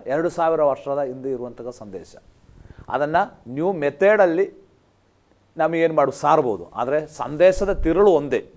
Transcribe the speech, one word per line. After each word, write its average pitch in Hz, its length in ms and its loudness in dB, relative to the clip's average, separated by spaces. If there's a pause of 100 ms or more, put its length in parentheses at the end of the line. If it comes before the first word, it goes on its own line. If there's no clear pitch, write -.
ಎರಡು 156 240 -2
ಸಾವಿರ 165 320 0
ವರ್ಷದ 139 360 -2
ಹಿಂದೆ 131 320 -6
ಇರುವಂತಹ 120 400 -10
ಸಂದೇಶ. 98 460 -16 (720)
ಅದನ್ನ 147 280 -2 (320)
ನ್ಯೂ 151 240 -2
ಮೆಥಡಲ್ಲಿ 180 920 2 (920)
ನಮಗೇನು 165 380 0
ಮಾಡು, 139 180 2
ಸಾರ್ಬೋದು. 131 580 0
ಆದ್ರೆ 139 360 -4
ಸಂದೇಶದ 180 680 0
ತಿರುಳು 175 380 2
ಒಂದೇ, 143 460 0